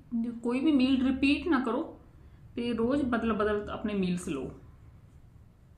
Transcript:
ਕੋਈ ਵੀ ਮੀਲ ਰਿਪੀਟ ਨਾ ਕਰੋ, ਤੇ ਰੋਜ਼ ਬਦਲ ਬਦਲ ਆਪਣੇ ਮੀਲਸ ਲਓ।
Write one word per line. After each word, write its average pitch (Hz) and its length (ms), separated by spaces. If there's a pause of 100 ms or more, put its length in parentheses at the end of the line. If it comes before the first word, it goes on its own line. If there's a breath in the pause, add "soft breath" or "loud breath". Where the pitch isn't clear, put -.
(440)
ਕੋਈ 247 160
ਵੀ 311 120
ਮੀਲ 254 360
ਰਿਪੀਟ 277 400
ਨਾ 277 120
ਕਰੋ, 247 400 (560 loud breath)
ਤੇ 240 180
ਰੋਜ਼ 247 300
ਬਦਲ 226 300
ਬਦਲ 208 360
ਆਪਣੇ - 240
ਮੀਲਸ 180 360
ਲਓ। 135 220 (1300)